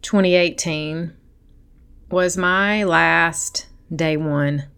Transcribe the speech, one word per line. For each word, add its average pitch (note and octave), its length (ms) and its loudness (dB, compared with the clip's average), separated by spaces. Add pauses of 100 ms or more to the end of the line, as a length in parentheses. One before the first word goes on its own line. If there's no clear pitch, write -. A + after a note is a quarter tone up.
twenty F#3 340 2
eighteen, E3 760 -2 (960)
was F3+ 280 0
my G3 460 0
last E3 840 0 (280)
day D#3 220 0
one. D3 480 -2 (140)